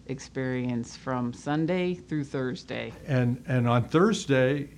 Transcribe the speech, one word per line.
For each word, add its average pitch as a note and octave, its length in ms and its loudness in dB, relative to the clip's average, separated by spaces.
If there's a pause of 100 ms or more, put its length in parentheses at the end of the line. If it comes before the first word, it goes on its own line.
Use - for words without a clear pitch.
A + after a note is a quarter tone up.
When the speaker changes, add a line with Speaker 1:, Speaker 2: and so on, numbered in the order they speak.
Speaker 1:
experience B2+ 880 -4
from B2 360 -4
Sunday E3 600 -2
through D#3 300 -6
Thursday. B2+ 680 -6 (140)
Speaker 2:
And, B2+ 420 2
and B2+ 200 2
on A#2+ 160 4
Thursday, C#3+ 920 4